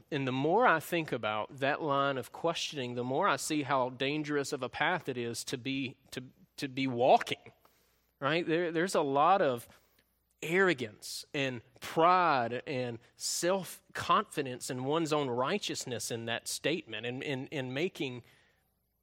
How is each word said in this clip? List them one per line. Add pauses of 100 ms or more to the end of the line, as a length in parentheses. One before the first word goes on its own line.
And
the
more
I
think
about
that
line
of
questioning,
the
more
I
see
how
dangerous
of
a
path
it
is
to
be, (140)
to, (340)
to
be
walking, (800)
right?
There,
there's
a
lot
of (720)
arrogance
and (180)
pride
and (180)
self-confidence
in
one's
own
righteousness
in
that
statement
and
in,
in,
in
making (800)